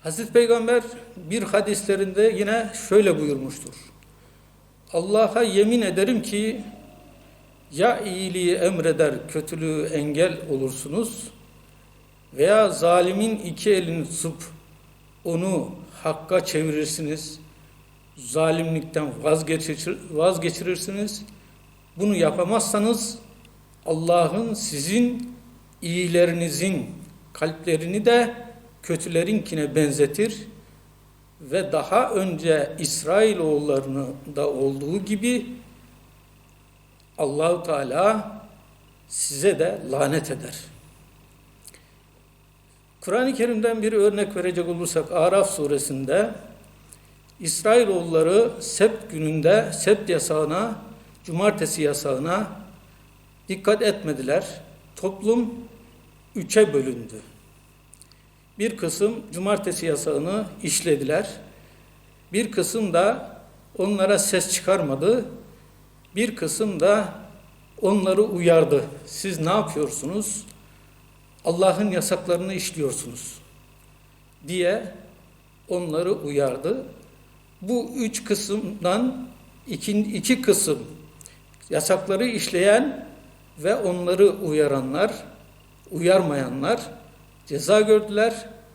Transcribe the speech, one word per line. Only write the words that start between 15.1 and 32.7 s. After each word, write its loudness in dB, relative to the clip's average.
onu -2
hakka 0
çevirirsiniz, -4
zalimlikten -2
vazgeçir-, -2
vazgeçirirsiniz. -2
Bunu 2
yapamazsanız 0
Allah'ın 2
sizin -2
iyilerinizin 0
kalplerini -2
de 4
kötülerinkine -2
benzetir 2
ve -2
daha 2
önce 0